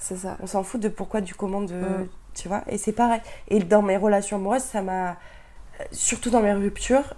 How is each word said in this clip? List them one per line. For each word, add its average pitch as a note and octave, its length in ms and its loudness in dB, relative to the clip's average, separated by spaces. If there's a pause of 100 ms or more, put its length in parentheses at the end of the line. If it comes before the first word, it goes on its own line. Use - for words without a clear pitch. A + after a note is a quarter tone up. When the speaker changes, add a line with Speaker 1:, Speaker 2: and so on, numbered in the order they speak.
Speaker 1:
c'est - 160 -6
ça. F#3 260 -8
Speaker 2:
On F#3+ 60 -8
s'en F#3+ 160 0
fout A#3 160 -4
de G#3 80 0
pourquoi, G3+ 320 -2
du F3+ 160 -6
comment, G3 240 -2
de, F3 160 -4
Speaker 1:
Mm. F#3+ 320 -2 (260)
Speaker 2:
tu - 140 -10
vois. G3+ 180 -2
Et G#3 120 -4
c'est G#3+ 120 0
pareil. A#3 300 2 (260)
Et G#3 140 4
dans G3+ 200 6
mes G3 160 4
relations G3+ 420 2
amoureuses, G#3+ 260 0
ça G#3 180 -4
m'a, F#3 340 -2 (760)
surtout A#3 380 -2
dans A#3 100 6
mes G#3 120 6
ruptures, G3+ 640 2